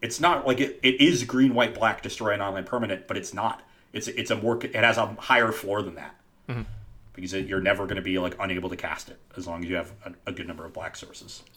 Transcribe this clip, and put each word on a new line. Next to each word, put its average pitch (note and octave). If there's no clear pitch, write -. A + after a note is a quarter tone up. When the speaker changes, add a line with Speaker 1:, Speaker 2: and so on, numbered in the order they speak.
Speaker 1:
it's A#2+
not D3+
like B2+
it, C#3
it B2+
is C#3
green, B2+
white, A#2
black, A2
destroy G#2+
an G2+
online G2
permanent, G2+
but F#2
it's -
not. G#2+
It's, A2
it's A2+
a -
more, A#2
it C3+
has A2+
a A2
higher A#2+
floor G#2
than -
that. C#2+
Speaker 2:
Mm-hmm. A#2+
Speaker 1:
Because F2+
it, F#2+
you're F#2+
never G2
gonna F#2
be, F#2
like, F2+
unable F#2
to F2+
cast -
it -
as F2+
long E2+
as F2
you F2+
have E2+
a, F2+
a -
good -
number D#2+
of E2
black D#2+
sources. -